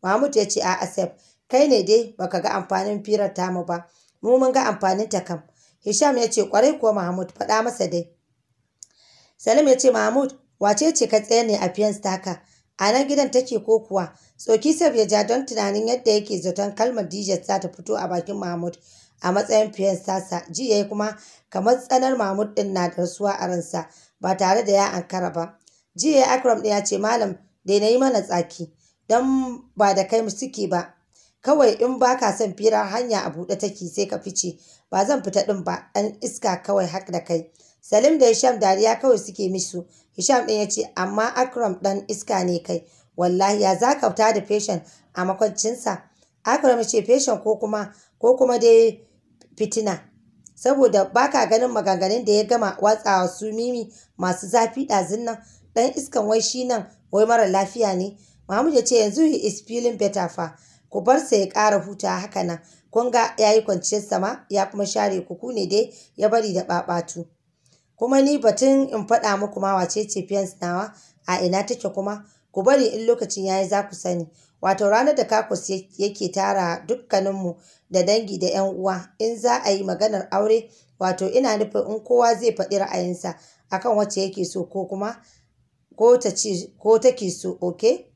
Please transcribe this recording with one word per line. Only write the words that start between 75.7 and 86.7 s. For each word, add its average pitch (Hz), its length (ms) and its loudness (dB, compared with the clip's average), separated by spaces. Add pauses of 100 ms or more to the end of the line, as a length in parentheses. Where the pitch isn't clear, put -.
ya-, 190 160 -6 (120)
yake 202 340 -4
tara 190 540 -2
dukkaninmu 196 680 -4 (340)
da 180 120 2
dangi 202 360 0
da - 80 -2
ƴan 196 300 -2
uwa, 185 320 -4 (100)
in 226 200 -2
za 240 260 2
a 208 60 0
yi 196 140 0
maganar 190 460 -2
aure, 214 400 0 (280)
wato 185 320 -2
ina 247 260 2
nufin 208 320 -2
in 214 160 -6
kowa 240 300 4
zai 220 200 -2
faɗi 196 240 -4
ra'ayinsa 180 560 -6 (360)
akan 208 260 0
wacce 208 260 -2
yake 190 220 -4
so 180 200 -8
ko 190 220 -8
kuma 190 340 -8 (760)
ko 240 220 6
ta 226 120 -2
ce, 190 480 -6